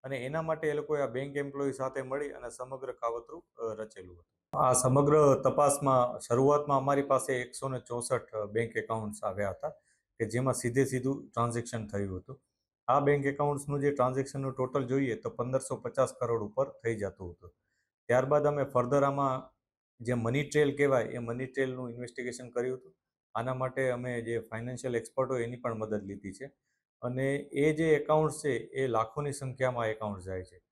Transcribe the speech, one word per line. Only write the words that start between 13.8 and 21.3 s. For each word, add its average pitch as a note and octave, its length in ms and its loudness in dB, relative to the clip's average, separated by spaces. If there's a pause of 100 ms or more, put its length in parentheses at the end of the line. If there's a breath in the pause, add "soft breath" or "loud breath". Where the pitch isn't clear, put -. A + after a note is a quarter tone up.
જે C#3+ 100 2
ટ્રાન્ઝેક્શનનું C3+ 600 0
ટોટલ C3 320 -2
જોઈએ B2+ 300 0
તો A#2 140 -6
પંદરસો B2+ 460 -4
પચાસ B2 380 -2
કરોડ A#2 280 -2
ઉપર C3 280 -2
થઈ A#2 260 -4
જતું F#2+ 360 -8
હતું. F2 180 -20 (580)
ત્યારબાદ C3+ 380 4
અમે D3 180 2
ફર્ધર C3 400 2
આમાં C#3 480 0 (480)
જે A#2+ 140 -2
મની A#2+ 300 0
ટ્રેલ C#3+ 340 2
કહેવાય C3+ 260 4
એ B2 140 -6
મની A#2+ 280 -6